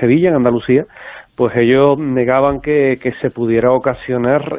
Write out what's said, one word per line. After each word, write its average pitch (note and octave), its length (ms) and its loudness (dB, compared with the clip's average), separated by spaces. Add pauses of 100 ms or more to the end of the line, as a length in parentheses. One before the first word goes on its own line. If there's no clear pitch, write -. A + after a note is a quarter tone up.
Sevilla, D3 300 2
en D#3+ 80 0
Andalucía, B2 480 0 (520)
pues A#2 180 0
ellos C3+ 440 4
negaban C3+ 600 0
que, C#3 400 0
que B2+ 120 -4
se - 180 -4
pudiera A#2 420 0
ocasionar C3 680 -2 (160)